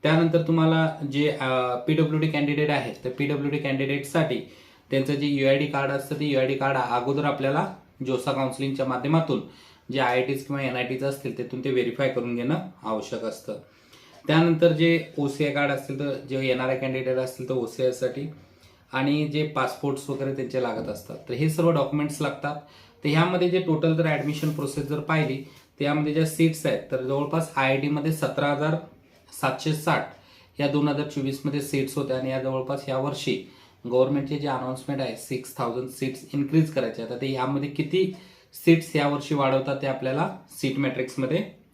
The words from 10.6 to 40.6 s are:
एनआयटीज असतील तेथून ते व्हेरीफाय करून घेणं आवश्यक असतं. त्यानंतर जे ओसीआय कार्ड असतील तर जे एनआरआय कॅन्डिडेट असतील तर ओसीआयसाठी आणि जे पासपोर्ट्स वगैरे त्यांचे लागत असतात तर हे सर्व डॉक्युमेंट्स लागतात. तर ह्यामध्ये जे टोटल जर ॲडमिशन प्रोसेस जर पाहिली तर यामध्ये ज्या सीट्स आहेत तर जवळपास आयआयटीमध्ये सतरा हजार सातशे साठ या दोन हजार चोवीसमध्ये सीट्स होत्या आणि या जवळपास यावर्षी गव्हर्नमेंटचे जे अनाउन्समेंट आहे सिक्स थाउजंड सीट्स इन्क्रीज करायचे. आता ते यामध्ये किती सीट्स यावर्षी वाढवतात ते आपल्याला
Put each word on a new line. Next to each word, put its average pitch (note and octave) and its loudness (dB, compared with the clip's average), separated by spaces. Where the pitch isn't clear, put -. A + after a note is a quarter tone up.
एनआयटीज B2+ -4
असतील C3+ -4
तेथून B2 -8
ते C3+ -2
व्हेरीफाय B2 0
करून A#2+ -2
घेणं B2 0
आवश्यक A2 -4
असतं. A2 -8
त्यानंतर E3 6
जे E3 4
ओसीआय C#3+ 0
कार्ड C#3+ 0
असतील C#3 -6
तर C#3+ -2
जे C3+ -2
एनआरआय C3 2
कॅन्डिडेट C3 -2
असतील B2+ -6
तर C3+ 0
ओसीआयसाठी B2+ -2
आणि C#3+ 2
जे D3+ 0
पासपोर्ट्स C3+ -2
वगैरे C3+ -2
त्यांचे B2+ -2
लागत A2+ -4
असतात - -10
तर B2 -4
हे D3+ 2
सर्व E3 4
डॉक्युमेंट्स D3 0
लागतात. D3 -4
तर D3+ 0
ह्यामध्ये F3 4
जे F3+ 2
टोटल D#3+ 2
जर D#3+ 2
ॲडमिशन D3+ 0
प्रोसेस C#3+ -4
जर D3 -4
पाहिली D3 0
तर D3 0
यामध्ये D3+ 2
ज्या D#3+ 4
सीट्स D#3+ 2
आहेत A#2 2
तर B2+ -2
जवळपास C#3+ 0
आयआयटीमध्ये C#3+ 2
सतरा C#3+ 0
हजार D3+ 2
सातशे C#3+ 0
साठ D3+ 0
या C#3+ 2
दोन C#3+ 2
हजार C#3+ 0
चोवीसमध्ये C#3 -4
सीट्स C3+ -2
होत्या C3 -2
आणि C3 -2
या C3 -2
जवळपास C3 -4
यावर्षी C3 -4
गव्हर्नमेंटचे C3+ 2
जे C#3+ -2
अनाउन्समेंट C3 -4
आहे B2 -4
सिक्स - -8
थाउजंड B2+ -4
सीट्स C3 -6
इन्क्रीज D3+ 2
करायचे. A#2 -2
आता A#2+ -8
ते C3+ -4
यामध्ये C#3 -2
किती F#3 0
सीट्स - 4
यावर्षी C#3+ 0
वाढवतात C3+ 2
ते C#3 -2
आपल्याला C3+ -2